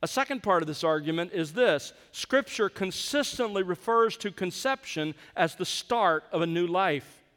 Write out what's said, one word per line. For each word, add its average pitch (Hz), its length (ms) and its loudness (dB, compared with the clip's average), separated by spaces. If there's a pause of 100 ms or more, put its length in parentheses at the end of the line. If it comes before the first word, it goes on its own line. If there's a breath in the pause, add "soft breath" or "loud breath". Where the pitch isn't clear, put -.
A - 20 -2
second 262 380 -2
part 180 180 4
of 156 60 -4
this 156 160 -6
argument 160 480 0
is 160 200 -4
this. 185 400 2 (200 loud breath)
Scripture - 560 0
consistently 202 960 -2
refers 226 540 2
to 208 120 -6
conception 180 880 -4 (180 loud breath)
as 165 220 2
the 180 100 -4
start 185 640 2
of 170 120 0
a 170 40 0
new 170 220 0
life. 170 560 -2 (120)